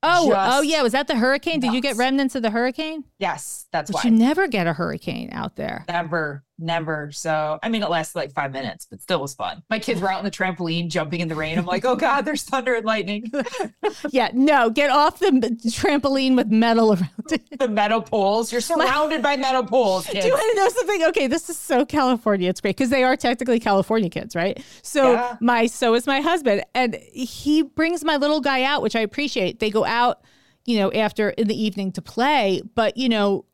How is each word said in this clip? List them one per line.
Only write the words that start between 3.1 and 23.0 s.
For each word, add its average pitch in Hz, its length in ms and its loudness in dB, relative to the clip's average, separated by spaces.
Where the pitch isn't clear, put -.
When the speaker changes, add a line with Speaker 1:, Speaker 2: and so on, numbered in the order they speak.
Speaker 2:
Yes, - 520 -6
that's 156 200 -4
Speaker 1:
But - 120 -2
Speaker 2:
why. 247 60 2
Speaker 1:
you 226 80 6
never 311 300 4
get 208 180 0
a 165 80 0
hurricane 170 580 -6
out - 260 -10
there. - 300 -8
Speaker 2:
Never, 156 560 -4
never. 160 540 -4
So, 156 500 -4
I 226 80 -4
mean, 220 140 0
it 170 80 -4
lasted, 165 260 -2
like, 139 160 -6
five 139 180 -4
minutes, 131 380 -10
but 98 100 -18
still 175 220 -2
was - 140 -8
fun. - 340 -8
My 220 80 -2
kids 214 240 -4
were 196 100 0
out 190 60 -4
on 190 80 -8
the 202 60 -4
trampoline, 175 580 -4
jumping 156 300 -4
in 170 80 -2
the 160 80 -6
rain. 156 240 -4
I'm 175 80 -4
like, - 180 -2
"Oh 254 100 2
God, 269 300 0
there's 302 160 -4
thunder 254 320 -2
and 226 100 -2
lightning." 214 540 -4
<laughs> 277 40 -2
Speaker 1:
Yeah, 254 240 2
no, 262 360 4
get 285 200 2
off 294 300 4
the 370 80 2
m-, 262 140 4
trampoline 262 960 0
with 247 140 2
metal 220 440 4
around 175 160 0
it. - 280 -6
Speaker 2:
The 262 80 2
metal 214 340 0
poles. 214 500 0
You're 233 100 -2
Speaker 1:
My 311 80 2
Speaker 2:
surrounded 294 360 0
by 285 160 2
metal 262 280 0
poles, 190 400 2
Speaker 1:
<laughs> - 20 -12
Do 523 60 -6
Speaker 2:
kids. 196 120 0
Speaker 1:
you 480 60 4
wanna 480 240 2
know 392 140 4
something? 403 380 0
Okay, 311 200 2
this 294 220 -2
is 339 80 -10
so 269 280 0
California. 226 640 2
It's 185 120 -4
great 202 160 -2
'cause 262 120 2
they 262 140 2